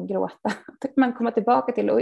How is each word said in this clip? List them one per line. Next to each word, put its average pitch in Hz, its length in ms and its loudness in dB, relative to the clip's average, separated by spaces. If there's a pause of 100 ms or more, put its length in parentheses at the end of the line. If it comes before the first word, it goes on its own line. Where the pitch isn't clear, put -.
att 180 60 -8
gråta. 190 400 -4
<laughs> - 360 -10
Att - 100 -10
man 247 180 4
kommer 233 180 -2
tillbaka 240 400 2
till 202 180 -2
och, 220 120 4